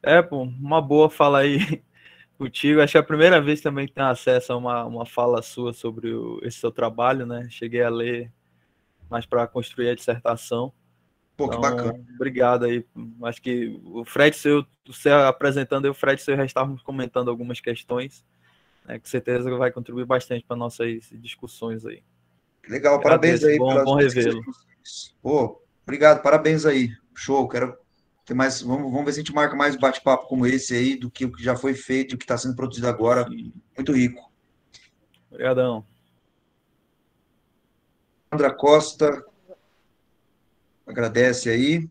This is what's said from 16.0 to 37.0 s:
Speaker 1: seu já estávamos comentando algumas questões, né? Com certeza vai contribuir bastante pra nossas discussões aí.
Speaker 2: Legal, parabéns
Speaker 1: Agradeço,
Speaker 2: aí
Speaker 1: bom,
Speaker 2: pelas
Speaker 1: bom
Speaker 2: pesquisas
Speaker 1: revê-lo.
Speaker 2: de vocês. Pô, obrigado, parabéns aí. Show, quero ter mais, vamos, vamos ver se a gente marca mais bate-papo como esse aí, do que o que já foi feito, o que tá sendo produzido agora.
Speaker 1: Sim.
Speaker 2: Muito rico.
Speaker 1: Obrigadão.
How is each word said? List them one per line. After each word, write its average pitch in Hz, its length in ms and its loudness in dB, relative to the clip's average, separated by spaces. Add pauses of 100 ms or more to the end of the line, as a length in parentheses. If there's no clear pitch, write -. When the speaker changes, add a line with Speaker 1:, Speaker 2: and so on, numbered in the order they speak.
Speaker 1:
seu 139 160 -2
já 139 80 0
estávamos 131 360 -4
comentando 127 480 -6
algumas 120 300 -8
questões, 123 680 -8 (600)
né? 120 120 -12
Com - 80 -18
certeza 123 520 -4
vai 127 140 0
contribuir 123 340 -10
bastante 123 400 -2
pra 120 100 -8
nossas 117 560 -8
discussões 113 720 -14
aí. - 160 -14 (680)
Speaker 2:
Legal, 139 320 2
parabéns 151 420 4
Speaker 1:
Agradeço, 151 40 6
Speaker 2:
aí 151 100 6
Speaker 1:
bom, 127 120 2
Speaker 2:
pelas 135 140 4
Speaker 1:
bom 135 140 2
Speaker 2:
pesquisas 123 280 4
Speaker 1:
revê-lo. 117 160 -2
Speaker 2:
de 113 40 -16
vocês. - 800 -20
Pô, 131 380 0 (220)
obrigado, 147 380 6
parabéns 156 460 2
aí. 131 240 2 (240)
Show, 135 320 -2
quero 123 280 -4 (480)
ter 127 120 -8
mais, 131 260 0
vamos, 131 300 -4
vamos 143 140 -4
ver 143 80 -2
se 147 60 -8
a 156 40 -10
gente 156 100 -10
marca 147 220 0
mais 143 200 0
bate-papo 131 520 0
como 131 180 0
esse 127 300 -2
aí, 131 200 0
do 123 140 -12
que 131 160 -8
o 123 60 -6
que - 120 -16
já 123 120 0
foi 135 180 -4
feito, 131 400 -4
o 123 40 -10
que - 100 -16
tá 120 100 -2
sendo 127 180 -6
produzido 123 320 -6
agora. 120 400 0
Speaker 1:
Sim. - 240 -14 (240)
Speaker 2:
Muito 135 160 -4
rico. 123 400 0 (1000)
Speaker 1:
Obrigadão. 123 520 -2 (2500)